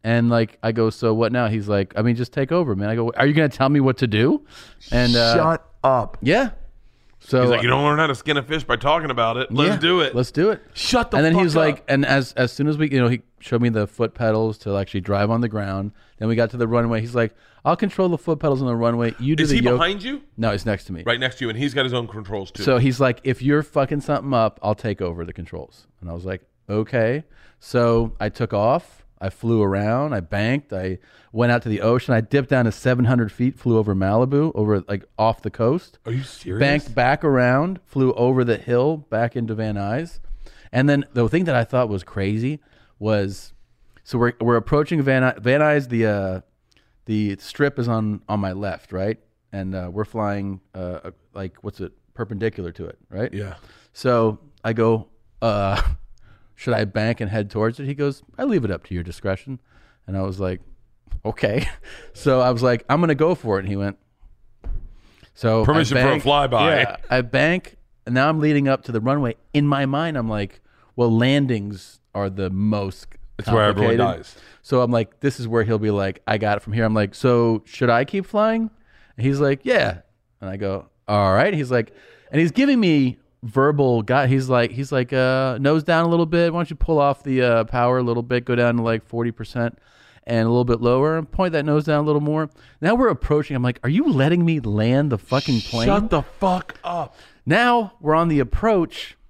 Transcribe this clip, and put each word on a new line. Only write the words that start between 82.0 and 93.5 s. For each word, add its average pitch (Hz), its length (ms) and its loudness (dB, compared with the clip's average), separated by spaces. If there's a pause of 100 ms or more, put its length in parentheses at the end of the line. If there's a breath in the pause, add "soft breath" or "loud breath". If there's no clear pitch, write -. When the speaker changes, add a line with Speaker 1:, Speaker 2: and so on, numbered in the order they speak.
Speaker 1:
and 143 80 2
he's 165 120 2
giving 269 280 2
me 147 380 2 (260)
verbal 135 600 2
guy. 127 240 2
He's 131 220 0
like, 120 220 2
he's 135 200 -8
like, 127 220 -2
"Uh, 131 460 0
nose 147 240 2
down 165 220 2
a 170 40 0
little 170 160 2
bit. 170 280 0
Why 170 60 -4
don't 165 100 -4
you 160 60 -10
pull 156 240 2
off 143 240 2
the, 131 180 0
uh, 117 220 4
power 120 340 0
a 127 60 0
little 120 200 -2
bit, 120 220 -2
go 123 100 0
down 120 220 2
to, 117 60 0
like, 113 220 -2
forty 117 260 -4
percent 117 480 -6 (480 soft breath)
and 113 180 2
a 113 40 2
little 120 160 4
bit 117 160 2
lower 135 360 2
and 160 140 -8
point 185 220 0
that 147 120 0
nose 151 200 2
down 151 180 2
a - 20 0
little 147 160 2
more." 151 280 -2 (320 soft breath)
Now 185 140 2
we're 247 120 4
approaching. 151 480 0